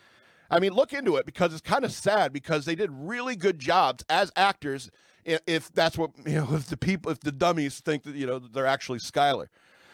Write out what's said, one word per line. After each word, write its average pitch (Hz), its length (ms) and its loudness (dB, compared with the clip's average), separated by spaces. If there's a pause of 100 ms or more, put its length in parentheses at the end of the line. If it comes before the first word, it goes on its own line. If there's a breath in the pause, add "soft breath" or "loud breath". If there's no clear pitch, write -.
(500 soft breath)
I 170 100 4
mean, 190 140 2
look 277 200 2
into 277 220 0
it, 131 100 2
because 175 280 -2
it's 160 80 -12
kinda 214 280 0
sad, 190 420 0
because 143 340 -2
they 165 100 -2
did 180 160 -2
really 233 440 -6
good 180 220 0
jobs 139 520 2
as 175 260 2
actors 143 560 0 (360 soft breath)
i-, 160 200 0
if 165 260 -2
that's 165 240 2
what, 160 140 -2 (120)
you 151 120 -2
know, 151 160 0
if 151 160 -2
the 143 100 -6
people, 170 340 -2
if 135 80 -6
the 147 120 -4
dummies 151 480 0
think 151 240 -2
that, 147 120 -14
you 139 120 -4
know, 127 100 -2
they're 127 300 -2
actually 131 320 0
Skyler. 139 480 0 (460 loud breath)